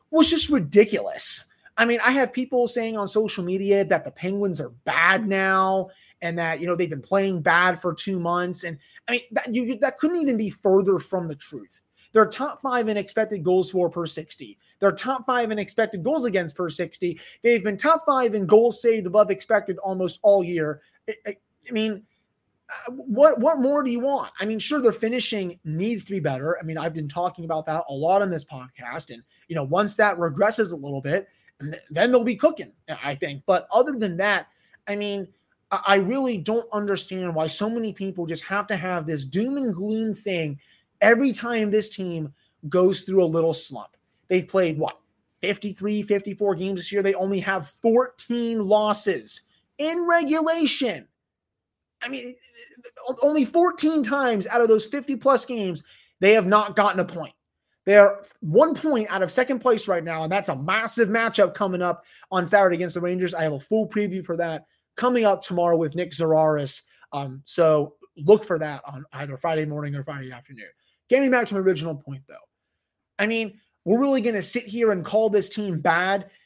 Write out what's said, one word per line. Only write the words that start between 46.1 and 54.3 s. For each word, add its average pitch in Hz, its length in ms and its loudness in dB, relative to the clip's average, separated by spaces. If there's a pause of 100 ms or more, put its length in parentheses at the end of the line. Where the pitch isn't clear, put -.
games 185 240 -4
this 165 140 -8
year. 202 100 0
They 196 120 2
only 190 260 -2
have 190 260 -4
fourteen 233 1000 0
losses 208 760 0 (360)
in 339 300 -2
regulation. 311 1000 0 (920)
I 240 40 -8
mean, 247 280 -12 (720)
o-, 254 140 -6
only 294 240 4
fourteen 330 580 2
times 233 440 0